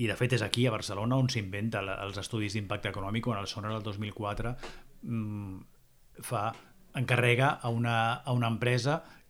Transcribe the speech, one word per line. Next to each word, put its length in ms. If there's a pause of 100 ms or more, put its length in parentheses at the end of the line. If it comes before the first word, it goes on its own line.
i 40
de 120
fet 180
és 80
aquí, 220
a 40
Barcelona, 480
on 100
s'inventa 520
la, 240
els 160
estudis 320
d'impacte 380
econòmic, 360
quan 140
el 60
Sonar 280
el 80
dos 160
mil 140
quatre, 420 (460)
mm, 560 (680)
fa, 240 (440)
encarrega 540 (120)
a 80
una, 440
a 220
una 120
empresa 540 (280)